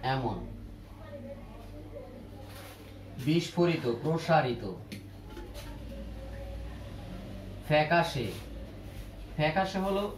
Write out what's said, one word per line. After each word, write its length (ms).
এমন। 440
বিস্ফোরিত, 680
প্রসারিত। 720
ফ্যাকাশে, 600
ফ্যাকাশে 420
হলো 400